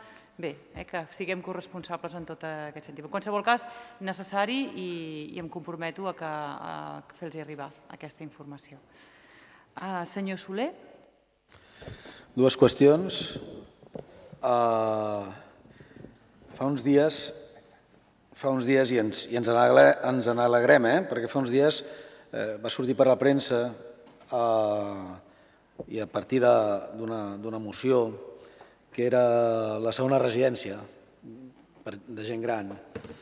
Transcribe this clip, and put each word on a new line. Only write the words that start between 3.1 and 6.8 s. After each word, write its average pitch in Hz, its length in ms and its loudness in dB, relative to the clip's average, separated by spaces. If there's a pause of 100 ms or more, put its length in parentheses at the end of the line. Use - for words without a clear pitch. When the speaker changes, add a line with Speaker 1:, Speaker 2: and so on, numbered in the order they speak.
Speaker 1:
qualsevol 202 340 -4
cas, 240 220 2 (400)
necessari 196 540 -2 (180)
i, 185 80 -8 (480)
i 175 80 -10
em 165 80 -12
comprometo 170 580 -8
a 175 80 -6
que, 156 140 -8
a 151 720 -10 (160)